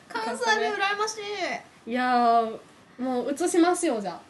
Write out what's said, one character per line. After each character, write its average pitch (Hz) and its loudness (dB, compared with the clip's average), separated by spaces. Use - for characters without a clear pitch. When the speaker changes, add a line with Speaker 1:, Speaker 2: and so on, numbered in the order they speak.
Speaker 1:
関 453 -4
西 453 0
弁 427 -2
羨 392 0
ま 427 -2
し 440 -8
い。 226 -8
Speaker 2:
い - -2
や 240 4
ー、 220 -6
も 247 -2
う 285 -2
移 320 -2
し 349 2
ま 349 6
す 349 -2
よ、 233 0
じ 196 -6
ゃ 170 -6
あ。 - -16